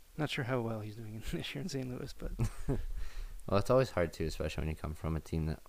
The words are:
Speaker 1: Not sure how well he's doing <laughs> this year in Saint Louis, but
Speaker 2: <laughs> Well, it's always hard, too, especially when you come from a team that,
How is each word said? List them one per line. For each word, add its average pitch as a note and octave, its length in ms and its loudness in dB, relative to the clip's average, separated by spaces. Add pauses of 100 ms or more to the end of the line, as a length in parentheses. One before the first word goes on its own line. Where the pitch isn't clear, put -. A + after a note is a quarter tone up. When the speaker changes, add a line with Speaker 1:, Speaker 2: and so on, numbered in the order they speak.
(160)
Speaker 1:
Not D3+ 140 0
sure C#3+ 140 0
how B2 160 2
well A2+ 200 0
he's G#2 160 -6
doing A2 300 -8
<laughs> - 60 0
this - 220 -4
year D3 80 -4
in F#3+ 60 -2
Saint C3 220 -2
Louis, - 280 -6
but - 120 -2 (380)
Speaker 2:
<laughs> C3+ 100 4 (720)
Well, G2 120 6
it's - 100 0
always B2+ 200 6
hard, E2+ 220 2
too, - 120 -2
especially D2+ 380 -2
when D#2 80 2
you D#2 40 0
come D2+ 200 -4
from D#2+ 200 -2
a D2+ 60 0
team D#2+ 260 0
that, D#2 220 -2